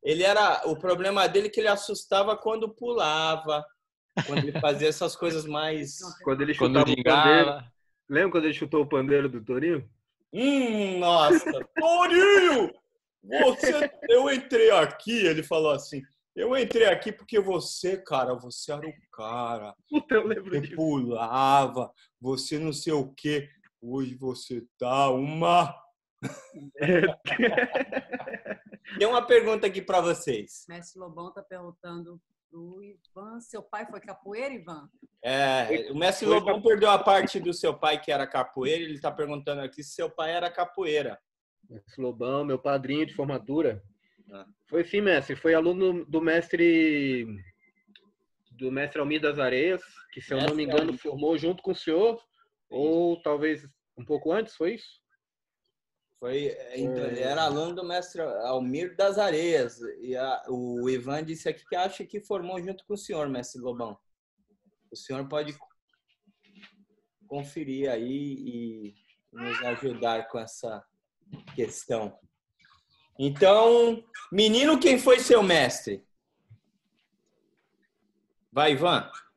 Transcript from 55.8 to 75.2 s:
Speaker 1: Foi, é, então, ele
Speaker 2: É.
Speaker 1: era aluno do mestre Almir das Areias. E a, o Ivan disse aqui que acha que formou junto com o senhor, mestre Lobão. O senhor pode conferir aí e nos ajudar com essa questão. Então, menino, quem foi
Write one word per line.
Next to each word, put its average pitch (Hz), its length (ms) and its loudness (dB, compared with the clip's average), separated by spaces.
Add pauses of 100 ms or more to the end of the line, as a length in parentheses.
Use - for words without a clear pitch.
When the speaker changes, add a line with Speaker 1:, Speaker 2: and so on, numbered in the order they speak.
Speaker 1:
Foi, 135 280 -4
é, 127 320 -10
então, 127 260 -4
ele 120 140 -6
Speaker 2:
É. 127 80 -2
Speaker 1:
era 147 160 -2
aluno 156 320 -2
do 185 120 -8
mestre 175 340 -6
Almir 127 760 -4
das 196 240 2
Areias. 160 600 0 (220)
E 127 140 -8
a, 127 340 -4
o 123 400 -4
Ivan 131 340 -4
disse 160 240 -8
aqui 156 160 -8
que - 120 -8
acha 190 320 -4
que 208 120 -10
formou 185 400 -6
junto 190 280 -10
com 208 80 -6
o - 20 -8
senhor, 156 320 -6
mestre 123 320 -8
Lobão. 120 340 -8 (960)
O - 40 -20
senhor 135 340 -10
pode 151 260 -6 (1700)
conferir 139 640 -8
aí 135 500 -6
e 113 560 -12 (360)
nos 117 320 -10
ajudar 120 640 -4
com 120 120 -10
essa 110 440 -12 (720)
questão. 110 640 -6 (1000)
Então, 226 840 6 (280)
menino, 233 480 4
quem 262 180 6
foi 254 220 6